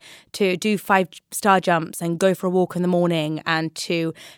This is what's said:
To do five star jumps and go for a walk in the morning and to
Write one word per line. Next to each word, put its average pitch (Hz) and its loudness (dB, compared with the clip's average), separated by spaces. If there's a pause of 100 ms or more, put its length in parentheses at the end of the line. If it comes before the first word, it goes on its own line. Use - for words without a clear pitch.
(340)
To 185 0
do 208 0
five 190 0 (240)
star 196 4
jumps 170 -2
and 170 -2
go 190 4
for 180 -4
a 180 0
walk 180 0
in 175 -2
the 180 0
morning 170 0
and 160 -2
to 165 -4 (240)